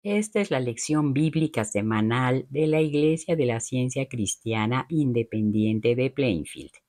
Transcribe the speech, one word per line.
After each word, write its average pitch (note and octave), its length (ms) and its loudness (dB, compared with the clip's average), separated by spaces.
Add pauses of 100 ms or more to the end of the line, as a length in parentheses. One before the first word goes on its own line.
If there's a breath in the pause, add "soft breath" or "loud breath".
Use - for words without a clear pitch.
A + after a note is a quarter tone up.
Esta G#3 360 0
es G3+ 100 -2
la C3 120 0
lección C#3 520 0
bíblica D3+ 520 0
semanal A2 840 0
de D3+ 180 0
la D#3 120 2
Iglesia D#3 560 2
de D3 100 0
la A#2 140 0
Ciencia B2+ 480 -2
Cristiana A2 800 -2
Independiente A2 1040 0
de B2+ 160 0
Plainfield. F#2+ 640 -4 (160)